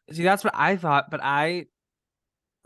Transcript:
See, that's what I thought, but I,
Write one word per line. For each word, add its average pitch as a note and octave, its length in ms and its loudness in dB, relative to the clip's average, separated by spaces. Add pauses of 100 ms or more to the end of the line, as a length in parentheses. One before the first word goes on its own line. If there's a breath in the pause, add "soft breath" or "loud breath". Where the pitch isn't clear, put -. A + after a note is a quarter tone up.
(120)
See, E3 120 -6
that's F#3+ 200 4
what G#3+ 120 0
I E3+ 200 2
thought, D3 340 0
but D#3 140 -8
I, D3+ 420 -2 (1000)